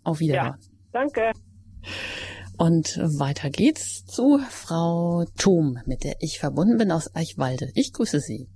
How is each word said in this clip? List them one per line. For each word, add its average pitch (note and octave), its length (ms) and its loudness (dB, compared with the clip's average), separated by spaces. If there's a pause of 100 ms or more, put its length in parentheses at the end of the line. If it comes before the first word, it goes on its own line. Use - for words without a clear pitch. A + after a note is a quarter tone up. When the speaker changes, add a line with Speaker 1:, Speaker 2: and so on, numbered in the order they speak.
Speaker 1:
auf D#3 160 -2
Wiederhören. D3+ 360 0 (360)
Speaker 2:
Ja, A#3+ 120 -2
danke. A3+ 280 0 (1300)
Speaker 1:
Und E3 380 4 (220)
weiter C#3+ 320 -2
geht's - 560 0
zu C#4 320 4
Frau E3+ 840 0 (140)
Thom, D#3 480 4
mit B2+ 180 -4
der C#3+ 160 -4
ich D#3 180 -4
verbunden E3 400 4
bin G#3 120 4
aus D#3+ 240 -2
Eichwalde. C3 600 -4
Ich - 180 2
grüße F3+ 280 0
Sie. B2 360 -10